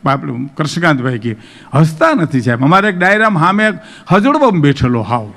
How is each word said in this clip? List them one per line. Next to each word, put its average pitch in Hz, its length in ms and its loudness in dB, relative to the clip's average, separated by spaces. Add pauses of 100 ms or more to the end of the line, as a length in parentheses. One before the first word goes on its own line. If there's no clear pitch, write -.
આપણે 135 500 -4
કૃષ્ણકાંતભાઈ 143 640 -2
કે 110 180 -6 (380)
હસતા 160 400 2
નથી 156 260 -2
સાહેબ. 120 220 0
અમારે 190 260 2
એક 180 100 -4
ડાયરામાં 196 440 2
સામે 196 220 2
એક 214 100 0 (380)
હજડબમ 233 480 2
બેઠેલો 127 420 0
હાવ 107 340 -6